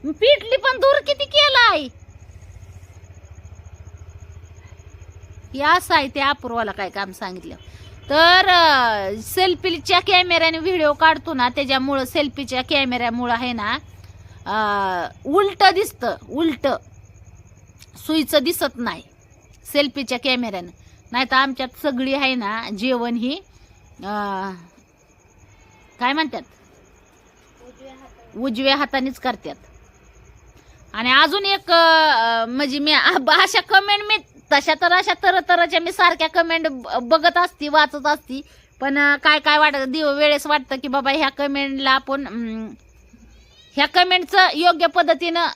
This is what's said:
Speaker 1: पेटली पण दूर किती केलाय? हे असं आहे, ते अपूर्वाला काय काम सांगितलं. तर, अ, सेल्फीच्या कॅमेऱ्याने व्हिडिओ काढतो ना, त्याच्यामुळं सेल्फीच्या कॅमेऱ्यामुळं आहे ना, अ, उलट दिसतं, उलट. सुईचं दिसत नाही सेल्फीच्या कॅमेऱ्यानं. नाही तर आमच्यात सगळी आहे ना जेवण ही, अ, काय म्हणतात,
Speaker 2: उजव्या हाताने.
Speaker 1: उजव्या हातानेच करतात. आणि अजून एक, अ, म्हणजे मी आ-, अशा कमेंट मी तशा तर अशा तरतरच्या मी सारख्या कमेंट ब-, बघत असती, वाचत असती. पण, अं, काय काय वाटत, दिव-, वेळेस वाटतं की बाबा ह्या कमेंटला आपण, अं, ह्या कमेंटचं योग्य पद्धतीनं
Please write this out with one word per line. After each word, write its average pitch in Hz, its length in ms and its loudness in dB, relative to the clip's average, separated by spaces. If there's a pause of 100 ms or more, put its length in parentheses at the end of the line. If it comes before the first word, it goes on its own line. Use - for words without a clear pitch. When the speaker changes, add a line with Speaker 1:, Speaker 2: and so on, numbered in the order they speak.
(120)
Speaker 1:
पेटली 480 460 2
पण 523 200 0
दूर 554 300 2
किती 571 180 -2
केलाय? 494 640 2 (3750)
हे 262 80 -8
असं 339 340 0
आहे, 277 120 0
ते 262 120 -8
अपूर्वाला 240 520 -4
काय 190 180 -8
काम 196 220 -8
सांगितलं. 180 440 -14 (540)
तर, 339 380 6
अ, 254 640 4 (100)
सेल्फीच्या 359 800 -2
कॅमेऱ्याने 349 580 2
व्हिडिओ 320 360 0
काढतो 320 400 2
ना, 247 160 0
त्याच्यामुळं 269 560 -2
सेल्फीच्या 262 560 -4
कॅमेऱ्यामुळं 247 720 -2
आहे 247 200 -4
ना, 226 240 -6 (680)
अ, 196 600 -2 (180)
उलट 392 380 0
दिसतं, 359 520 0 (140)
उलट. 285 380 -2 (1300)
सुईचं 311 460 -2
दिसत 285 320 -4
नाही 220 280 -8 (680)
सेल्फीच्या 277 500 -4
कॅमेऱ्यानं. 226 480 -4 (400)
नाही 254 200 -2
तर 262 40 0
आमच्यात 262 320 0 (140)
सगळी 262 320 -2
आहे 269 220 -2
ना 220 340 -6
जेवण 240 460 -4
ही, 254 240 -6 (600)
अ, 196 500 -8 (1500)
काय - 140 -2
म्हणतात, 294 280 -6 (1200)
Speaker 2:
उजव्या 262 320 -20
हाताने. 262 500 -20
Speaker 1:
उजव्या 269 320 0
हातानेच 269 440 -4
करतात. 220 360 -8 (1400)
आणि 233 180 -2
अजून 320 340 4
एक, 392 260 -2
अ, 302 720 4
म्हणजे 269 340 -4
मी 294 120 0
आ-, 302 260 2 (240)
अशा 370 200 2
कमेंट 403 420 2
मी 427 140 0 (360)
तशा 285 200 2
तर 339 180 0
अशा 370 220 2
तरतरच्या 349 680 0
मी 339 120 -4
सारख्या 339 380 0
कमेंट 330 380 0
ब-, 262 200 -6 (140)
बघत 320 360 2
असती, 349 300 -2
वाचत 294 400 0
असती. 294 340 -4 (380)
पण, 277 180 -2
अं, 285 200 2
काय 302 220 2
काय 302 180 2
वाटत, 285 300 2
दिव-, 285 300 -2
वेळेस 294 300 2
वाटतं 285 280 -2
की 262 120 -10
बाबा 269 240 -2
ह्या 277 180 0
कमेंटला 277 600 -2
आपण, 269 360 -2
अं, 220 460 -10 (1040)
ह्या 285 100 2
कमेंटचं 359 680 2
योग्य 339 340 2
पद्धतीनं 330 680 0